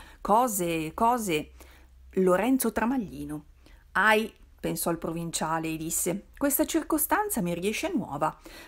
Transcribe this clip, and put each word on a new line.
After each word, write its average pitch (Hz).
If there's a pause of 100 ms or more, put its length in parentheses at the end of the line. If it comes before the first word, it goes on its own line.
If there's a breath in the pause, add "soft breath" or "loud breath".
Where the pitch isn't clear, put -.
(200 loud breath)
cose, 185
cose, 220 (560 loud breath)
Lorenzo 196
Tramaglino. 160 (480 soft breath)
Ahi, 214 (260)
pensò 165
il 170
provinciale 165
e 160
disse: 170
Questa 285
circostanza 320
mi 175
riesce 214
nuova, 156 (320 loud breath)